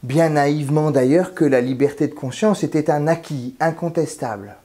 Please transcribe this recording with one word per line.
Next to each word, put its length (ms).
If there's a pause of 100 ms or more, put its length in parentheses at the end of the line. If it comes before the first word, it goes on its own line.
bien 260
naïvement 640
d'ailleurs, 440
que 100
la 160
liberté 460
de 80
conscience 480
était 280
un 180
acquis 500
incontestable. 1080